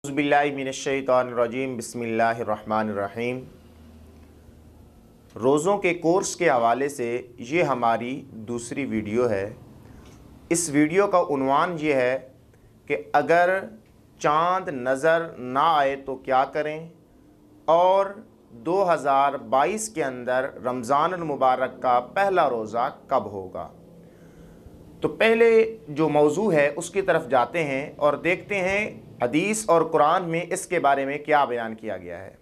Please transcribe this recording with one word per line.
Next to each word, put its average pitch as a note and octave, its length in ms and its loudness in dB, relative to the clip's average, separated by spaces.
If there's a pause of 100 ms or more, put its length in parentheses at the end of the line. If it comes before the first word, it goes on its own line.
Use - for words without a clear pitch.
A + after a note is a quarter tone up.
(180)
बिस्मिल्लाहिमिनश्शैतानिर्रजीम, C3 1600 0
बिस्मिल्लाहिर्रहमानिर्रहीम। A2+ 1600 -2 (2000)
रोज़ों D3 440 2
के F3+ 180 0
कोर्स F3+ 380 0
के F3 140 0
हवाले B2 400 2
से A#2+ 540 -6
ये D3+ 200 -2
हमारी A#2+ 480 0 (360)
दूसरी A#2+ 400 -6
वीडियो A2 400 -2
है। G#2 300 -4 (960)
इस E3 180 -2
वीडियो D3+ 360 2
का F#3+ 140 2 (100)
उन्वान D3 480 0
ये D3+ 160 0
है B2+ 220 2 (720)
कि C#3+ 60 -2 (200)
अगर E3+ 400 4 (680)
चाँद E3+ 500 0 (100)
नज़र D#3 580 0
ना C3 340 0
आए C#3 300 2
तो C3+ 120 -8 (100)
क्या C3 280 2
करें D#3 380 -6 (800)
और F#3+ 460 4 (500)
दो F#3 200 0
हज़ार C#3 520 2 (120)
बाईस F#3+ 400 0
के D#3 140 -6
अंदर B2+ 500 -2 (140)
रमज़ान C3 460 0
अल F3 120 -6
मुबारक C3 580 0
का B2 160 4 (160)
पहला F#3+ 340 2
रोज़ा A#2 400 -2 (220)
कब A2 220 0
होगा। F#2 380 -12 (1300)
तो D3+ 80 -2
पहले A3+ 400 4 (400)
जो D3+ 200 0
मौजू D3+ 400 2
है D3 260 4
उसकी F#3 260 -4
तरफ D#3+ 280 0
जाते B2+ 340 2
हैं C#3 340 -4
और C#3+ 220 2
देखते F3 360 -2
हैं G3 500 -4 (160)
हदीस F3+ 460 0
और E3 160 6
कुरान D#3+ 400 2
में E3 220 -2
इसके F3+ 320 -4
बारे C#3 280 2
में C#3+ 180 -6
क्या D3 220 4
बयान A#2 280 -6
किया G#2+ 220 -8
गया F2 220 -12
है। F#2 240 -18